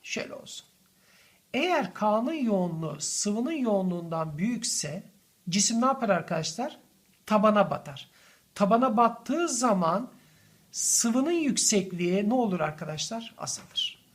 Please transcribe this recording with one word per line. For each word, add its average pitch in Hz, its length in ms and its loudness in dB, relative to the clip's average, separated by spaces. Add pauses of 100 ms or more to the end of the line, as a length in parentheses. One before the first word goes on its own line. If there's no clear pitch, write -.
şöyle - 300 -8
olsun. - 340 -16 (840)
Eğer 285 400 0
K'nın 220 400 0
yoğunluğu 175 680 0
sıvının 233 520 -2
yoğunluğundan 175 840 -2
büyükse 190 640 -4 (460)
cisim 208 320 2
ne 254 40 4
yapar 262 240 2
arkadaşlar? 170 720 -2 (460)
Tabana 208 460 4
batar. - 380 -8 (460)
Tabana 226 420 4
battığı 262 520 2
zaman 220 600 2 (600)
sıvının 254 600 2
yüksekliği 196 1000 0
ne 240 40 2
olur 214 260 0
arkadaşlar? 156 800 -6
Azalır. - 760 -6